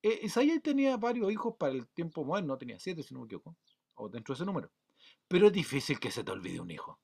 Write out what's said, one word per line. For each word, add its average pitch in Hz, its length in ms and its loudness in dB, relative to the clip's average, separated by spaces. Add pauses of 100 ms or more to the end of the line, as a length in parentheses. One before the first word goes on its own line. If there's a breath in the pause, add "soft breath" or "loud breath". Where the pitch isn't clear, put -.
Eh, 214 200 2
Isaías 285 400 4
tenía 277 340 2
varios 226 360 0
hijos 220 260 -4
para 139 140 0
el 131 160 -6
tiempo 165 360 -6
moderno, 147 340 -2
tenía 123 200 -12
siete, 170 240 -8
si - 120 -14
no 151 60 -12
me 117 60 -12
equivoco, 110 300 -14 (380)
o 107 140 -12
dentro 117 260 -8
de - 20 -4
ese 170 100 -6
número. 196 240 -6 (580 soft breath)
Pero 180 200 8
es 190 40 10
difícil 139 480 -2
que 101 100 -4
se 107 140 -6
te 95 80 -4
olvide 90 280 -6
un 87 100 -12
hijo. - 340 -14